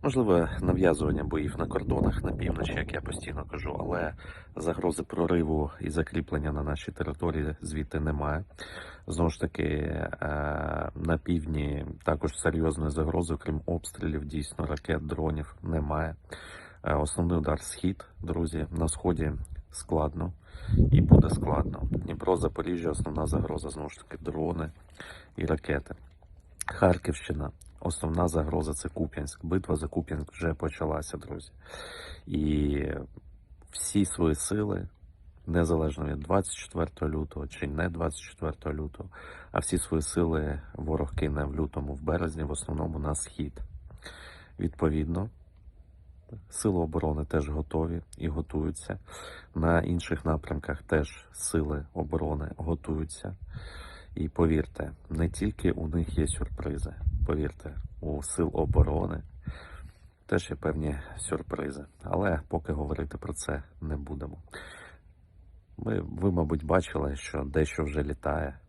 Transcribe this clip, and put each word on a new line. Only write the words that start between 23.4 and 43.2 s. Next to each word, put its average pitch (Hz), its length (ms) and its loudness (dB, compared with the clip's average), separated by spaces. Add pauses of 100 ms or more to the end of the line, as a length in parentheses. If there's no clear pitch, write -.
знову 73 200 -8
ж - 80 -14
таки: - 260 -14
дрони 78 480 -2 (640)
і - 100 -2
ракети. 78 500 0 (720)
Харківщина, 76 840 2 (280)
основна 82 480 0
загроза — 78 460 0
це 73 160 -6
Куп'янськ. 73 560 -4
Битва 85 300 2
за 76 120 -2
Куп'янськ 78 440 -4
вже 82 220 0
почалася, 76 640 -2
друзі. - 340 -10 (760)
І 73 580 2 (880)
всі - 340 2
свої 80 300 4
сили, 98 520 0 (600)
незалежно 80 580 4
від 73 140 -2
двадцять 95 360 0
четвертого - 560 -4
лютого 73 360 -4
чи - 200 -6
не 80 220 0
двадцять 82 320 -2
четвертого 76 540 -4
лютого, 76 340 -6 (420)
а - 80 2
всі - 180 0
свої 80 240 0
сили 76 600 0 (120)
ворог 76 420 -2
кине 73 300 0
в 71 100 -4
лютому, 71 380 -2
в 69 80 -8
березні, 80 420 0
в 73 80 -2
основному 78 480 -4
на 73 160 0
схід. - 440 -6 (1000)